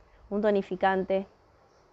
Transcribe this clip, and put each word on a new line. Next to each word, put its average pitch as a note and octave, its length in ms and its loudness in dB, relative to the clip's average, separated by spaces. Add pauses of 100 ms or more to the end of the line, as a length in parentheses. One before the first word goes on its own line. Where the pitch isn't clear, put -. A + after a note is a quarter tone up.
(300)
un G#3 100 -2
tonificante, F#3+ 840 0 (680)